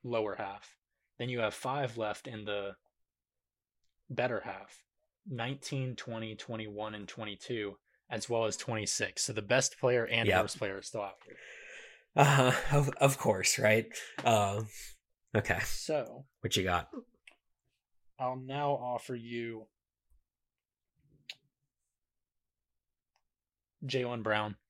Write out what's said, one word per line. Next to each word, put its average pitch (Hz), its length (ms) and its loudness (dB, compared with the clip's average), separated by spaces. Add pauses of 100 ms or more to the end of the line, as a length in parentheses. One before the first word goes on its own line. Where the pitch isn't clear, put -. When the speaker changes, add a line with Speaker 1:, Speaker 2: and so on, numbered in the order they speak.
Speaker 1:
lower 110 320 0
half. 98 400 -10 (440)
Then 123 100 -4
you 123 100 -2
have 107 140 2
five 127 440 -2
left 107 300 -4
in 110 180 -10
the 101 300 -6 (1300)
better 120 340 -2
half. 98 400 -14 (460)
Nineteen, 131 640 -6
twenty, 113 400 -10
twenty-one, 107 600 -8
and 104 120 -10
twenty-two, 107 720 -6 (320)
as 113 200 -6
well 113 160 2
as 104 120 -2
twenty-six. - 680 -4
So - 100 -4
the 107 80 -2
best 123 380 2
player 123 260 4
and 113 220 2
Speaker 2:
Yep. 95 160 6
Speaker 1:
worst - 140 -4
player 98 200 -4
are 95 40 -10
still 110 200 -8
out 98 240 -8
here. - 100 -18 (800)
Speaker 2:
Uh-huh. 139 360 8 (260)
Of, 139 200 4
of 139 200 6
course, 98 420 2
right? 110 260 6 (400)
Um, 107 420 4 (680)
okay. 101 300 2
Speaker 1:
So 139 600 -2 (160)
Speaker 2:
What 107 140 0
you 98 80 2
got? 87 260 0 (1300)
Speaker 1:
I'll 131 180 -2
now 139 340 -2
offer 123 440 -2
you 117 520 -8 (4000)
Jaylen 123 380 -2
Brown. 107 320 2 (140)